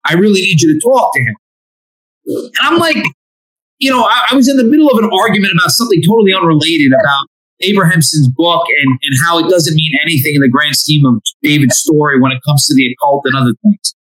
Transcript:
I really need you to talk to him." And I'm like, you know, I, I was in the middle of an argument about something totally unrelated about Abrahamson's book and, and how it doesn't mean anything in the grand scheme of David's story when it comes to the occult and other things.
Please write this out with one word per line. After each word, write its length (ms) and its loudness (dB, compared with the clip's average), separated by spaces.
I 80 -2
really 280 2
need 200 0
you 120 2
to 80 0
talk 340 0
to 60 -2
him." 140 -4
And 240 -8
I'm 160 0
like, 200 0
you 100 -2
know, 140 0
I, 280 0
I 40 0
was 120 4
in 100 2
the 60 2
middle 260 2
of 140 2
an 80 -2
argument 460 0
about 140 0
something 340 0
totally 280 4
unrelated 600 0
about 320 0
Abrahamson's 680 0
book 380 0
and, 200 -2
and 140 -6
how 140 0
it 100 -2
doesn't 240 0
mean 200 -2
anything 320 -2
in 60 2
the 80 2
grand 260 -2
scheme 320 0
of 140 0
David's 380 0
story 400 0
when 120 0
it 140 -6
comes 220 0
to 80 0
the 180 0
occult 320 -2
and 100 -2
other 180 0
things. 400 0